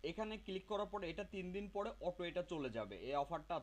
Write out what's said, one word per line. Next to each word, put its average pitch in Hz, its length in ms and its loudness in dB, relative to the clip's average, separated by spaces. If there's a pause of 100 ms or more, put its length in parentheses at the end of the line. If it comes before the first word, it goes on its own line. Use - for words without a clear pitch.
এখানে 214 340 0
ক্লিক 190 300 -4
করার 208 200 2
পরে 185 240 -2
এটা 190 140 -2
তিন 180 280 -2
দিন 202 160 0
পরে 196 220 0 (100)
অটো 180 240 0
এটা 175 180 2
চলে 156 280 0
যাবে, 104 260 0
এই 117 180 0
অফারটা 151 400 2
আর 156 80 2